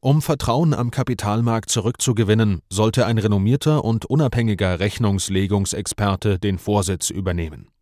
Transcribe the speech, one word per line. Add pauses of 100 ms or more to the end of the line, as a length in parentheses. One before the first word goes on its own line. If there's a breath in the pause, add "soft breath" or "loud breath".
Um
Vertrauen
am
Kapitalmarkt
zurückzugewinnen,
sollte
ein
renommierter
und
unabhängiger
Rechnungslegungsexperte
den
Vorsitz
übernehmen. (120)